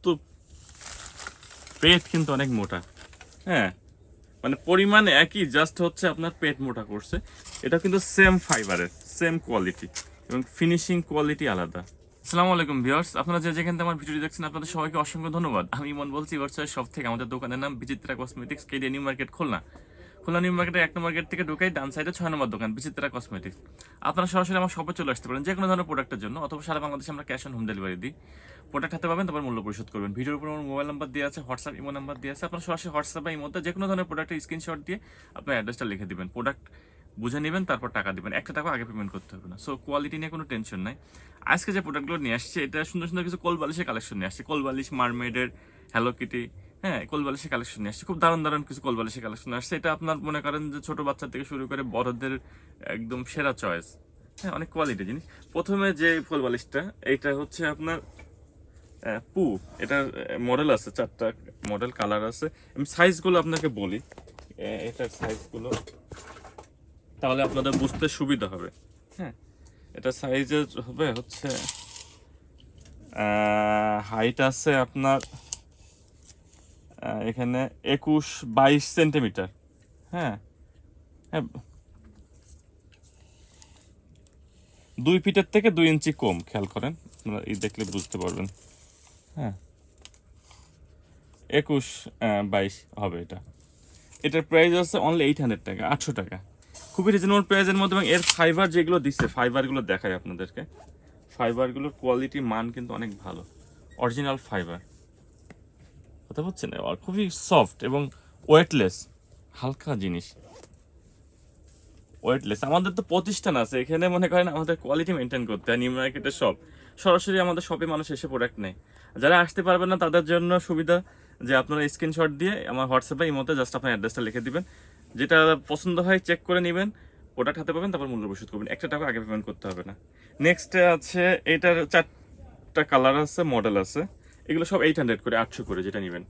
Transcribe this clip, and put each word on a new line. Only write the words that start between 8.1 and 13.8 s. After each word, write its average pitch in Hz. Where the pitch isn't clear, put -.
ফাইবারের, 92
সেম 165
কোয়ালিটি 95
এবং 127
ফিনিশিং 170
কোয়ালিটি 151
আলাদা। 87
আসসালামু 180
আলাইকুম 143
ভিউয়ার্স, 147
আপনারা 170
যে 160
যেখান 170
থেকে 170